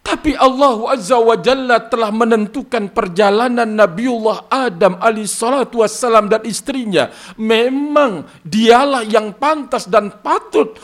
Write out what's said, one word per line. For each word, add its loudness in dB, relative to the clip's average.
Tapi -2
Allah 2
Azza 0
wa 4
Jalla 0
telah -2
menentukan -2
perjalanan 0
Nabiullah -4
Adam 0
alaihissalatu -2
wassalam 2
dan 0
istrinya. -4
Memang 0
dialah 2
yang -2
pantas -2
dan 0
patut -2